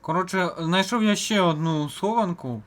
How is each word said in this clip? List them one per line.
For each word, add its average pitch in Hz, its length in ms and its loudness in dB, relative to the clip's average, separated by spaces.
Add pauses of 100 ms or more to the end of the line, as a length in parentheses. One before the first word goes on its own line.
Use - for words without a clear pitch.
Коротше, 180 560 -2
знайшов 190 460 0
я 208 120 4
ще 202 260 0
одну 156 480 2
схованку 175 760 -2